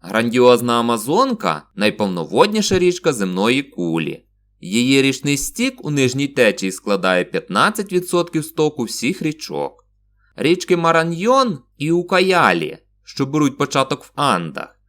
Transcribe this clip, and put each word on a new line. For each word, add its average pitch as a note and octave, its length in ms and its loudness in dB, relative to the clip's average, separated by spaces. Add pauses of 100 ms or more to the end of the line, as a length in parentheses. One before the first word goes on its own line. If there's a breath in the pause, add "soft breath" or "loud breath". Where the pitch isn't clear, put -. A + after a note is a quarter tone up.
Грандіозна A#2+ 720 4
Амазонка – A#2 840 -2 (120)
найповноводніша G#2+ 1040 0
річка F3 340 2
земної G#2 500 0
кулі. E2 600 -6 (340)
Її B2 420 2
річний C3+ 360 0
стік B3+ 480 -6
у D3+ 40 -6
нижній C#3 380 0
течії G#2+ 440 0
складає F#2 520 0
п'ятнадцять D3+ 720 -2
відсотків E3+ 520 -2
стоку D3+ 380 -2
всіх A#2 380 -4
річок. D2 640 -8 (500)
Річки F3 420 0
Мараньйон E3+ 840 0 (180)
і D3+ 140 -2
Укаялі, E3+ 840 2 (260)
що - 220 -6
беруть D3 320 0
початок C#3 460 -2
в - 120 -20
Андах. F#2+ 720 -4